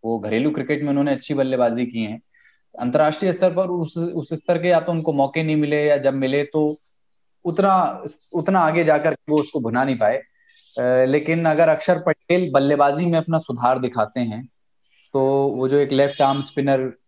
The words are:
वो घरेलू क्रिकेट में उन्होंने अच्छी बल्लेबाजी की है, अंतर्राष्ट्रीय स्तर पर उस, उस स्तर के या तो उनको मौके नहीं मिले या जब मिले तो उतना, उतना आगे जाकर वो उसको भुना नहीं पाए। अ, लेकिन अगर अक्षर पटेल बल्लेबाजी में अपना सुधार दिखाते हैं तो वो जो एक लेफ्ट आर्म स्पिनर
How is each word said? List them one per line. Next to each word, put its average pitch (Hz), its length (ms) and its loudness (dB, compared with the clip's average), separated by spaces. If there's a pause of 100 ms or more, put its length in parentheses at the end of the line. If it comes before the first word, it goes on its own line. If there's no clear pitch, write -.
वो 113 160 -4
घरेलू 110 320 -2
क्रिकेट 143 300 -4
में 147 80 -4
उन्होंने 143 220 0
अच्छी 139 220 -6
बल्लेबाजी 123 520 0
की 113 180 -6
है, 107 160 -8 (600)
अंतर्राष्ट्रीय 151 520 0
स्तर 180 220 0
पर 185 140 -2
उस, 170 300 -6
उस 165 360 -6
स्तर 170 240 -2
के 165 100 -2
या 170 120 4
तो 175 120 -4
उनको 160 220 -2
मौके 139 300 0
नहीं 156 120 0
मिले 147 320 0
या 147 100 4
जब 135 160 0
मिले 135 300 0
तो 151 340 -2 (680)
उतना, 185 580 0 (300)
उतना 185 260 0
आगे 165 240 2
जाकर 151 320 2 (140)
वो 151 80 2
उसको 151 220 -2
भुना 120 240 -2
नहीं 135 140 -2
पाए। 110 240 0 (580)
अ, 127 260 2
लेकिन 156 400 0
अगर 160 240 4
अक्षर 160 300 0
पटेल 170 520 -2
बल्लेबाजी 143 540 2
में 165 140 2
अपना 160 180 -2
सुधार 127 420 0
दिखाते 120 400 -2
हैं 117 260 -6 (680)
तो 135 80 0 (340)
वो 127 120 -2
जो 139 100 2
एक 143 140 2
लेफ्ट 139 300 2
आर्म 139 200 2
स्पिनर 139 360 0 (300)